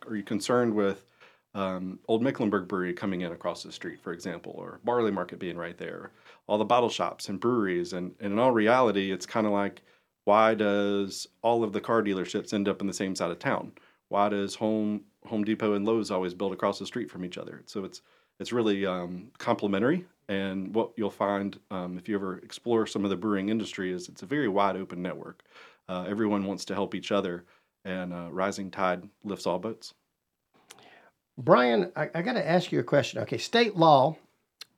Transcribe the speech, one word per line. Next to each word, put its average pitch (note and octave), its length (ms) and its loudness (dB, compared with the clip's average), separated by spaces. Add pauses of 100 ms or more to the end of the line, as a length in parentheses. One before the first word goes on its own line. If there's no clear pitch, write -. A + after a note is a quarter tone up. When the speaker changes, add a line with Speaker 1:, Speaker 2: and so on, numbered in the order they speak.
Speaker 1:
are A2+ 80 -6
you G2 80 -4
concerned A#2+ 500 2
with, G2 320 0 (480)
um, F#2 540 -4
Old A2+ 160 2
Mecklenburg G#2 440 0
Brewery F2+ 240 -2
coming F2+ 300 -4
in E2+ 100 -4
across E2+ 300 -6
the E2 100 -14
street, - 300 -12
for F#2+ 100 -8
example, E2+ 460 -8
or F2+ 260 -14
Barley A#2 280 2
Market F2+ 260 -4
being F2 200 -6
right E2+ 200 -8
there, F2 320 -10 (380)
all G#2 100 2
the G#2+ 80 2
bottle A#2+ 240 4
shops - 400 -4
and F#2+ 100 -6
breweries?" F#2+ 540 2
And, F2+ 260 -6
and G2+ 140 -4
in G#2+ 60 0
all B2+ 120 4
reality, G#2+ 600 4
it's F#2 160 -6
kinda G#2+ 240 0
like, G2+ 320 -2 (420)
why A2 300 6
does G2+ 720 0 (160)
all A#2 200 4
of A2 80 -2
the G#2 100 -2
car A#2 200 4
dealerships G2 500 -2
end G2+ 160 0
up F#2+ 140 0
in G2+ 60 -2
the F#2 40 -2
same F#2+ 240 -4
side F2 140 -2
of E2+ 80 -6
town? - 360 -2 (340)
Why G2+ 220 4
does G2+ 260 -2
Home, G#2+ 480 0 (240)
Home G#2+ 160 -2
Depot G#2+ 320 2
and G2+ 100 0
Lowe's A2+ 240 2
always F#2 240 -2
build F#2+ 180 -4
across G2+ 280 -2
the G2 80 -8
street - 240 -8
from F2+ 120 -10
each F2 140 -8
other? - 300 -12
So G2 180 -8
it's, - 160 -14 (380)
it's G2 120 -8
really, G#2 360 2
um, F2+ 500 -6
complementary. A#2 720 0 (220)
And F#2+ 460 -4
what A2+ 200 0
you'll G2+ 140 -2
find, G2+ 500 -2 (120)
um, F2+ 260 -6
if F2 100 -12
you G#2+ 60 -2
ever F#2+ 240 -4
explore A2+ 480 0
some G#2 180 -2
of G2+ 60 2
the F#2 80 0
brewing G2+ 320 0
industry G2+ 420 -2
is F2+ 180 -6
it's - 120 -20
a F#2+ 60 -14
very C#3+ 200 0
wide G2 280 4
open F2+ 260 -8
network. D#2+ 400 -8 (460)
Uh, F2+ 200 -6
everyone G#2 380 0
wants F#2+ 200 -6
to G2 100 -6
help G2 180 -2
each F2+ 180 -6
other, F#2 340 0 (380)
and, F#2 300 -6
uh, F2 160 -8
rising F#2+ 400 -4
tide F#2 400 -2 (140)
lifts G2 240 -6
all F2 100 0
boats. A2 380 -8 (1400)
Speaker 2:
Brian, G#3+ 580 6
I, D3 180 -4
I E3 80 -2
gotta G3+ 260 -2
ask E3+ 240 2
you D3 80 2
a C3 40 -2
question. B2+ 380 2
Okay, A2+ 160 -6
state A3+ 380 2
law D#3 420 8 (600)